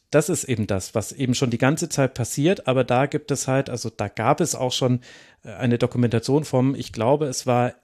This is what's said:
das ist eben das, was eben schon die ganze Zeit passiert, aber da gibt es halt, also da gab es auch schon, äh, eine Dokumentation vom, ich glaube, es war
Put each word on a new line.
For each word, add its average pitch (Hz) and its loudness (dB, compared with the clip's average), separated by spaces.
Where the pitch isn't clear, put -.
das 156 2
ist 170 -2
eben 110 -2
das, 95 -4
was 107 -2
eben 127 0
schon 123 0
die 117 -2
ganze 139 0
Zeit 135 0
passiert, 147 -2
aber 131 2
da 127 2
gibt 143 -4
es 139 -4
halt, 135 0
also 117 -6
da 104 -6
gab 113 2
es 160 -2
auch 123 -2
schon, 123 2
äh, - -16
eine 117 0
Dokumentation 123 2
vom, 135 2
ich 117 -10
glaube, 139 2
es 127 -6
war 123 2